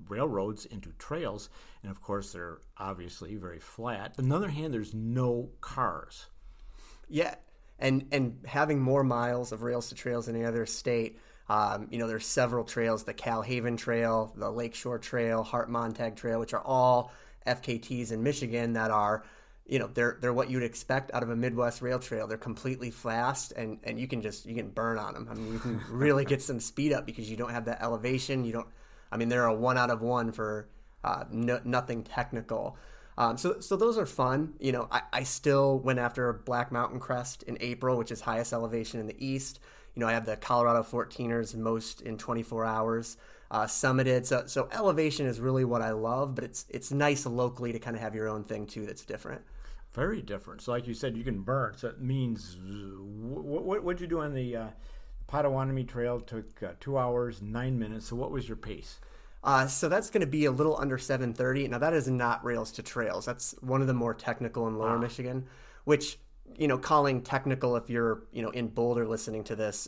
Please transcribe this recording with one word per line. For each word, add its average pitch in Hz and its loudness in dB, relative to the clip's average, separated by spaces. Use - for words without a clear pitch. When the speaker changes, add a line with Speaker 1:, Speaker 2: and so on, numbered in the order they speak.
Speaker 1:
railroads 107 -2
into 92 -12
trails, 127 -6
and 101 -10
of - -12
course, 101 -4
they're 87 -10
obviously 90 -8
very 90 -10
flat. 110 -8
But 131 -4
on 127 4
the 143 4
other 190 0
hand, 151 -4
there's 110 -4
no 120 0
cars. - -4
Speaker 2:
Yeah, 156 0
and, 135 2
and 131 2
having 143 4
more 135 6
miles 123 2
of 110 -6
Rails 120 -2
to - -12
Trails 120 -4
than 117 -2
any 117 0
other 117 0
state, 117 -2
um, 107 2
you 120 -4
know, 113 0
there's 110 -2
several 120 2
trails, 113 0
the 113 -6
Cal 113 -2
Haven 120 0
Trail, 113 2
the 104 -2
Lakeshore 117 -4
Trail, 113 0
Hart 117 -2
Montague 117 -2
Trail, 113 0
which 113 -2
are 107 0
all 127 6
F 123 2
K 120 -2
Ts 117 -4
in 110 0
Michigan 120 2
that 113 2
are, 107 4
you 135 2
know, 110 -2
they're, 120 2
they're 123 4
what 120 2
you'd 127 0
expect 131 -2
out 120 0
of 117 0
a 117 0
Midwest 120 0
rail 127 0
trail. 110 -4
They're 110 -4
completely 123 -4
fast, 120 -2
and, 110 -6
and 113 -4
you 127 -4
can 120 -4
just, 104 -8
you 113 -8
can 110 -4
burn 113 0
on 104 -6
'em. 113 -10
I 113 -8
mean, 110 -6
you 113 -4
can 117 -2
Speaker 1:
<laughs> - -12
Speaker 2:
really 139 6
get 135 2
some 127 -2
speed 143 0
up 123 0
because 110 -8
you 113 -6
don't 117 -4
have 117 -4
that 117 -4
elevation. 127 0
You 113 -2
don't, 117 -4
I 110 -2
mean, 117 2
they're 123 6
a 113 6
one 123 4
out 123 6
of 113 0
one 117 2
for, 107 -4
uh, - -2
no, 120 2
nothing 123 0
technical. - -4
Um, 117 4
so, - 0
so - 0
those 226 4
are 190 2
fun. 135 2
You 131 0
know, 120 -2
I, 123 2
I 127 0
still 139 4
went 131 2
after 120 2
Black 120 -2
Mountain 120 0
Crest 123 -4
in 120 -6
April, 123 0
which 113 0
is 113 -6
highest 117 0
elevation 113 -2
in 107 -4
the - -8
East. 135 -4
You 117 -4
know, 113 2
I 113 4
have 113 0
the 110 0
Colorado 120 4
fourteeners 117 -2
most 113 -2
in 110 -6
twenty-four 113 -2
hours, 113 0
uh, 110 4
summited. 127 4
So, 127 4
so - 0
elevation 156 4
is 117 0
really 131 4
what 120 4
I 113 0
love, 123 0
but 120 -2
it's, - -6
it's - -8
nice 143 4
locally 123 0
to 113 -4
kinda 117 -6
have 110 -4
your 107 0
own 107 -2
thing 104 -6
too 107 -8
that's - -10
different. - -10
Speaker 1:
Very 175 0
different. 95 -10
So 123 -4
like 120 -2
you 113 -4
said, 123 -4
you 113 -6
can 110 -4
burn. 123 0
So - -6
it 117 -10
means, 120 -2
wh-, 101 -10
wh-, 151 -2
what, 196 -2
what'd 175 -2
you 175 -6
do 165 0
on 147 -2
the, 123 -2
uh, 113 -4
Potawatomi 135 2
Trail? 120 -2
Took, 110 -10
uh, 87 -6
two 135 -2
hours, 123 0
nine 120 -2
minutes. 110 -4
So 120 -6
what 127 -4
was 127 -4
your 110 -6
pace? - -10
Speaker 2:
Uh, 135 6
so 135 2
that's 196 2
gonna 185 4
be 147 4
a 135 6
little 147 4
under 131 2
seven 127 0
thirty. 131 2
Now, 120 0
that 151 4
is 139 4
not 123 4
Rails 113 -2
to 117 -8
Trails. 104 -2
That's - -4
one 131 2
of 135 4
the 131 4
more 117 2
technical 117 -2
in 110 -2
Lower 113 2
Speaker 1:
Ah. - 2
Speaker 2:
Michigan, 123 -4
which, 147 2
you 151 2
know, 131 4
calling 139 4
technical 131 0
if 113 -4
you're, 117 2
you 117 -4
know, 113 -2
in 120 -2
Boulder 117 2
listening 110 -4
to 113 -6
this 107 -2